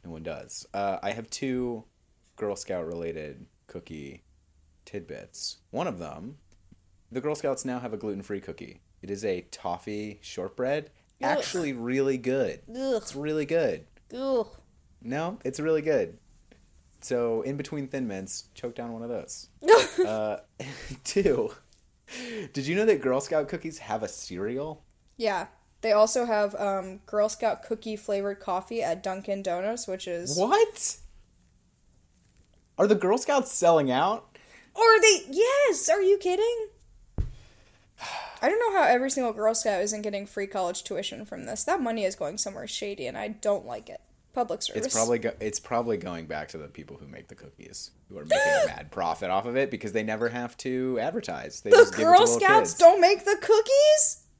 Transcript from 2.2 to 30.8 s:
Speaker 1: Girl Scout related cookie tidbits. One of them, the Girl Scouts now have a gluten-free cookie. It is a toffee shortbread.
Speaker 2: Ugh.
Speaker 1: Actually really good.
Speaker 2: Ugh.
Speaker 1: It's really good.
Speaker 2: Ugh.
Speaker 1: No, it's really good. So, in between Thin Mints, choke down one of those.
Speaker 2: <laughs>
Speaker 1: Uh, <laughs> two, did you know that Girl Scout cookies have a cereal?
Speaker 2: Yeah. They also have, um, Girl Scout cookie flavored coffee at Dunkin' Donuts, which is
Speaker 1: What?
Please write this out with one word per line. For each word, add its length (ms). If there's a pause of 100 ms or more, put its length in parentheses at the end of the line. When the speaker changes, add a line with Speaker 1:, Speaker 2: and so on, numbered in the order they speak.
Speaker 1:
Girl 200
Scout 300
related 580 (220)
cookie 560 (640)
tidbits. 720 (140)
One 140
of 120
them, 400 (760)
the 80
Girl 140
Scouts 320
now 140
have 120
a 60
gluten-free 420
cookie. 400 (220)
It 80
is 160
a 240
toffee 720
shortbread. 680 (320)
Speaker 2:
Ugh. 160
Speaker 1:
Actually 360
really 420
good. 440 (100)
Speaker 2:
Ugh. 320
Speaker 1:
It's 120
really 300
good. 400 (320)
Speaker 2:
Ugh. 320 (540)
Speaker 1:
No, 420
it's 160
really 220
good. 340 (840)
So, 400
in 160
between 300
Thin 200
Mints, 360 (100)
choke 200
down 200
one 80
of 80
those. 380 (140)
Speaker 2:
<laughs> 440
Speaker 1:
Uh, 320 (340)
<laughs> 320
two, 460 (1000)
did 140
you 100
know 80
that 160
Girl 200
Scout 280
cookies 300
have 240
a 60
cereal? 760 (320)
Speaker 2:
Yeah. 300 (340)
They 120
also 340
have, 300
um, 500
Girl 240
Scout 320
cookie 340
flavored 440
coffee 420
at 200
Dunkin' 400
Donuts, 460
which 180
is 320
Speaker 1:
What? 580 (1800)